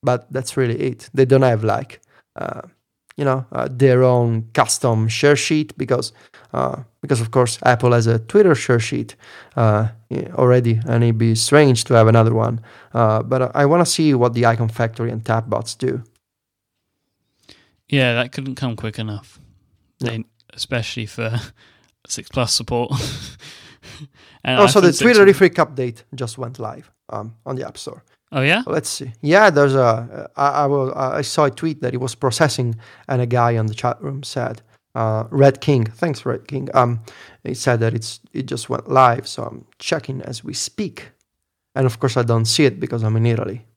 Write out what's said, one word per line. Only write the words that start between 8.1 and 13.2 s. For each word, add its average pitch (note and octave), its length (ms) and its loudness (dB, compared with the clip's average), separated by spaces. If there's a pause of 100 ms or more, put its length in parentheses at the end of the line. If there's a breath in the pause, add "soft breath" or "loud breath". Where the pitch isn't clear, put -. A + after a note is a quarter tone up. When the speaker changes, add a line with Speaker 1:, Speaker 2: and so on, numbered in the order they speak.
Speaker 1:
Twitter F#3 360 4
share B2 240 0
sheet, A#2 380 -6 (400 loud breath)
uh, A2 320 2 (460)
already, B2 520 4
and A#2 160 2
it'd A#2 140 2
be A2+ 180 2
strange C#3 480 4
to - 100 0
have A2+ 140 8
another A2+ 260 6
one. A2+ 280 -2 (320 loud breath)
Uh, A2+ 280 2